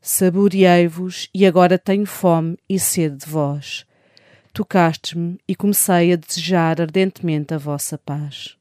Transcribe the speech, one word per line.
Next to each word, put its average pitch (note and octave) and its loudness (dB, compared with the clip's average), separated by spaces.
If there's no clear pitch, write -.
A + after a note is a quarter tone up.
Saboreei-vos F3+ 2
e F#3+ 4
agora F3+ 6
tenho G3+ -2
fome E3 0
e G3 -2
sede D#3 -2
de - -18
vós. D3 -6
Tocastes-me E3+ -2
e F#3 -2
comecei F3+ 2
a F3 2
desejar E3 -2
ardentemente E3 -2
a D#3+ -4
vossa D3 -8
paz. D3 -10